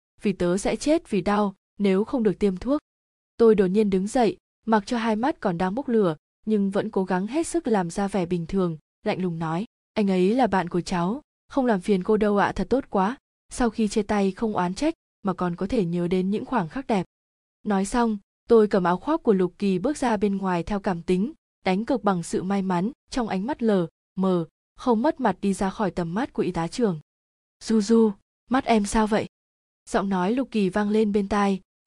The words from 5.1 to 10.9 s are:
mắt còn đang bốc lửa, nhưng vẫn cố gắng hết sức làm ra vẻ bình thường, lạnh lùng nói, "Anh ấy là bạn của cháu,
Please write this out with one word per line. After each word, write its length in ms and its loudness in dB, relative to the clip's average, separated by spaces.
mắt 240 -2
còn 180 -2
đang 160 -2
bốc 140 -6
lửa, 280 2
nhưng 240 0
vẫn 200 -2
cố 140 -2
gắng 220 -2
hết 200 -2
sức 200 -4
làm 240 0
ra 180 -2
vẻ 180 -2
bình 200 -2
thường, 320 -2
lạnh 200 -2
lùng 160 -2
nói, 260 -4
"Anh 160 0
ấy 240 2
là 120 2
bạn 220 0
của 120 -2
cháu, 400 -4